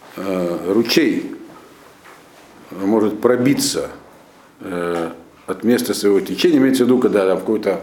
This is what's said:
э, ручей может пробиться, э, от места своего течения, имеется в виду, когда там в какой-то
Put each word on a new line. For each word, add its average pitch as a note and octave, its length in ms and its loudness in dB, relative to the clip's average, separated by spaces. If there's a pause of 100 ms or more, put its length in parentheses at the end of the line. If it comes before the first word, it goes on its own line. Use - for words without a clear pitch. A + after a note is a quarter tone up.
(160)
э, F2+ 580 -4
ручей A2+ 600 0 (1400)
может G2+ 500 0
пробиться, B2 720 0 (680)
э, F2 500 -4 (340)
от F#2 180 -8
места A2 300 0
своего G2 280 2
течения, A#2 360 2
имеется C3 280 4
в - 20 4
виду, B2 100 4
когда G2 300 2
там F#2 100 2
в - 40 -6
какой-то G2+ 420 -2